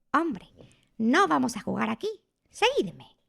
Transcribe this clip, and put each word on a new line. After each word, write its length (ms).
Hombre, 340
no 300
vamos 300
a 40
jugar 280
aquí. 200
Seguidme. 680